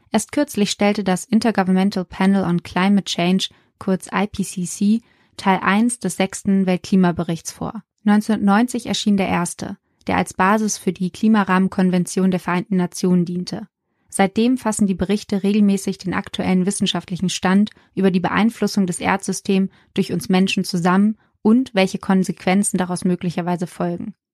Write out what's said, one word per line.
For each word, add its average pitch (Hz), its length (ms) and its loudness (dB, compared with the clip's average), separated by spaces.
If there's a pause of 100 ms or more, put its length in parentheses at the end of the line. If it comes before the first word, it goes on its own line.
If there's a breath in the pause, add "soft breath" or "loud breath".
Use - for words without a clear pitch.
(120)
Erst - 200 -2
kürzlich 240 380 0
stellte 208 320 0
das 185 220 -2
Intergovernmental 190 800 0
Panel 196 400 0
on 175 180 0
Climate 190 420 0
Change, 180 440 0 (300 soft breath)
kurz 185 300 -4
I 190 180 0
P 202 180 -6
C 180 200 -8
C, 208 360 0 (380 soft breath)
Teil 190 240 2
eins 214 360 0
des - 200 -6
sechsten 190 480 0
Weltklimaberichts 175 840 0
vor. - 320 -10 (200)
Neunzehnhundertneunzig 214 800 2
erschien 202 320 0
der 196 120 0
erste, 180 500 -4 (300)
der 180 100 0
als 180 160 -4
Basis 208 420 2
für - 160 -4
die 180 160 -4
Klimarahmenkonvention 185 1200 2
der 180 100 -2
Vereinten 180 360 -4
Nationen 180 480 0
diente. 180 420 -8 (420)
Seitdem 220 480 2
fassen 214 300 0
die 190 80 0
Berichte 190 480 -2
regelmäßig 196 560 2
den 180 160 -6
aktuellen 185 500 -2
wissenschaftlichen 185 640 -2
Stand 190 440 2 (220 soft breath)
über 190 160 2
die 185 100 2
Beeinflussung 202 640 0
des 175 120 -4
Erdsystems 190 680 0 (240 soft breath)
durch - 180 -2
uns 180 200 -4
Menschen 190 340 2
zusammen 190 540 2 (240)
und 247 320 2
welche 190 240 2
Konsequenzen 190 800 0
daraus 180 260 -4
möglicherweise 175 640 -2
folgen. 175 480 -6 (180)